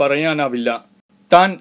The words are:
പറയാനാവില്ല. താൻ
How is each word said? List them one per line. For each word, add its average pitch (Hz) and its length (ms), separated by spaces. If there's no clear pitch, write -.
പറയാനാവില്ല. 139 840
താൻ 185 280